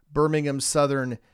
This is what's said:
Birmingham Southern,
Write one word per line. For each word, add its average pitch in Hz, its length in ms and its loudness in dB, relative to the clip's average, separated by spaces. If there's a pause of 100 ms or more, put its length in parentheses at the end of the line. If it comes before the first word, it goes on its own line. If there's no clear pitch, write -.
(120)
Birmingham 147 480 0
Southern, 135 580 0 (160)